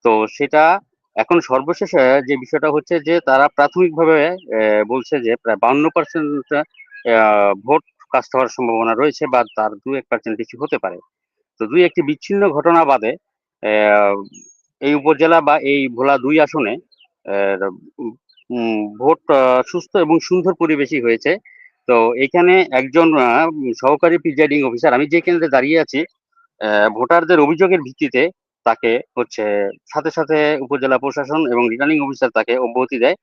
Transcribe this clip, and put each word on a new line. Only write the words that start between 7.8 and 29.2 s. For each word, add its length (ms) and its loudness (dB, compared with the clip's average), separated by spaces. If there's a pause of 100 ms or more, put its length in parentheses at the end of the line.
কাস্ট 240 -4
হওয়ার 120 0
সম্ভাবনা 460 -2
রয়েছে 340 -2
বা 160 0 (120)
তার 160 -4
দু 220 -10
এক 160 -8
পার্সেন্ট 280 -6
বেশি 200 -12
হতে 200 -6
পারে। 220 -8 (600)
তো 80 -4
দুই 160 2
একটি 180 0
বিচ্ছিন্ন 480 -2
ঘটনা 360 2
বাদে, 260 0 (520)
আহ, 600 2 (560)
এই 160 0
উপজেলা 460 2
বা 180 2
এই 280 -2
ভোলা 300 0
দুই 220 0
আসনে, 380 -2 (540)
আহ, 380 -2 (800)
উম, 480 -4
ভোট, 340 0
আহ, 300 4
সুস্থ 360 -6
এবং 220 2
সুন্দর 340 -2
পরিবেশই 480 -2
হয়েছে। 360 0 (500)
তো 260 4
এখানে 580 2
একজন, 460 2
আহ, 320 2 (320)
সহকারী 360 2
প্রিজাইডিং 460 0
অফিসার, 300 0
আমি 140 0
যে 140 0
কেন্দ্রে 280 0
দাঁড়িয়ে 300 2
আছি, 220 -4
আহ, 880 -2
ভোটারদের 500 2
অভিযোগের 420 2
ভিত্তিতে 480 -2 (340)
তাকে 380 0 (160)
হচ্ছে 520 -4 (240)